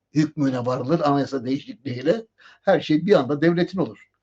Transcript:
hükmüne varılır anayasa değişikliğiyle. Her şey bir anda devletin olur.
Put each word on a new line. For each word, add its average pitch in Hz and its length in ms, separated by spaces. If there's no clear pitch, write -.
hükmüne 139 520
varılır 127 340
anayasa 139 460
değişikliğiyle. 131 800
Her 180 180
şey 156 260
bir 202 80
anda 143 280
devletin 175 380
olur. - 300